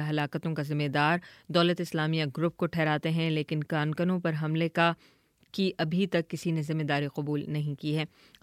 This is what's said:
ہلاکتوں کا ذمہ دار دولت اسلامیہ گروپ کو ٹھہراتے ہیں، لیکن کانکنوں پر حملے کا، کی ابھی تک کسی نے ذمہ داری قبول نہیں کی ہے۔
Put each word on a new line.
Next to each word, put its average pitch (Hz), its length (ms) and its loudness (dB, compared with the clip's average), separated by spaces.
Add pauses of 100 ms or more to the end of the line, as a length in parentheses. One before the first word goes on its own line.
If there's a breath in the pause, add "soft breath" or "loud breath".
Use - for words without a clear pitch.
ہلاکتوں 151 460 -2
کا 151 80 -4
ذمہ 147 240 0
دار 147 300 4 (300 loud breath)
دولت 170 340 4
اسلامیہ 160 440 0 (120)
گروپ 160 200 0
کو 175 80 0
ٹھہراتے 156 440 0
ہیں، 165 200 2
لیکن 156 340 -2
کانکنوں 170 560 0
پر 175 120 0 (100)
حملے 160 280 0
کا، 170 240 2 (580 soft breath)
کی 190 260 0
ابھی 170 300 0
تک 170 220 -2
کسی 170 220 -4
نے 160 100 0
ذمہ 156 220 -2
داری 143 240 0
قبول 147 400 -4
نہیں 147 340 -4
کی 151 160 -2
ہے۔ 156 60 -2 (400 soft breath)